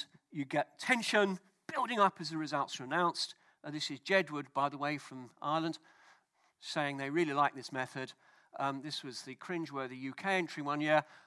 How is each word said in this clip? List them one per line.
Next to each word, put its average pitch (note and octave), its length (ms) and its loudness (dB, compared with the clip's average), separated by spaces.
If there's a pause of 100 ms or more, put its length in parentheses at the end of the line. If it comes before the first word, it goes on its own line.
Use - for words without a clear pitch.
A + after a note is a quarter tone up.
(320)
you C#3+ 140 -2
get C#3+ 320 -2
tension G#3 600 2 (320)
building B3 300 0
up F#3+ 180 6
as D#3 120 -6
the D#3+ 80 -4
results D3 420 -2
are C3 40 -8
announced. E3 500 0 (280)
Uh, D3+ 80 -10
this D3 200 -4
is C3+ 100 -8
Jedward, D3+ 540 2
by C#3 160 2
the C#3+ 80 -12
way, C#3+ 180 0
from C3 320 -12 (140)
Ireland, D#3+ 360 0 (840)
saying C#3+ 360 -2
they C#3 140 -4
really D#3 240 2
like C#3+ 200 4
this C3 160 -10
method. C3 440 -4 (440)
Um, C#3 240 -2
this D3 220 -8
was B2+ 160 -8
the C3 140 -12
cringeworthy C#3 680 -6
U C3 140 -6
K F#3+ 240 0
entry D#3+ 240 -2
one C#3+ 180 0
year, D3+ 240 6 (220)